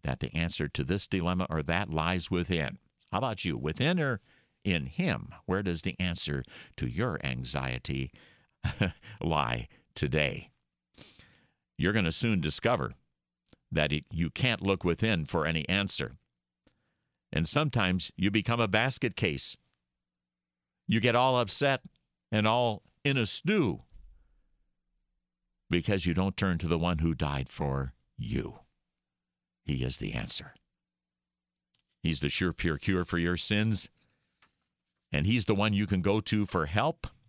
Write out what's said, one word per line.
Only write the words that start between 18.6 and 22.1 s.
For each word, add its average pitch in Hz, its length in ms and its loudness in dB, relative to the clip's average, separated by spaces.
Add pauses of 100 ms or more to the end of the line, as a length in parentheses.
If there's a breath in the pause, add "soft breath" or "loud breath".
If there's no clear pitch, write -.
basket 110 480 0
case. 76 420 -2 (1300)
You 110 120 4
get 117 160 4
all 127 240 6
upset 131 420 2 (500)